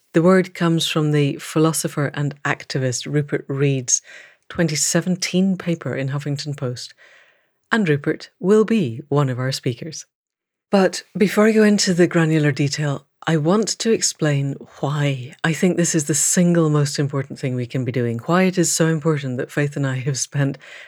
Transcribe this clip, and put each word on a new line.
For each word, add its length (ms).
The 100
word 320
comes 340
from 240
the 240
philosopher 800
and 280
activist 600
Rupert 440
Read's 520
twenty 260
seventeen 840
paper 360
in 140
Huffington 480
Post, 380
and 160
Rupert 440
will 240
be 460
one 180
of 100
our 140
speakers. 540
But 320
before 280
I 60
go 120
into 280
the 140
granular 440
detail, 540
I 100
want 320
to 120
explain 600
why 540
I 80
think 240
this 180
is 120
the 80
single 560
most 280
important 400
thing 160
we 120
can 180
be 80
doing, 280
why 240
it 120
is 160
so 140
important 500
that 160
Faith 240
and 100
I 100
have 220
spent 380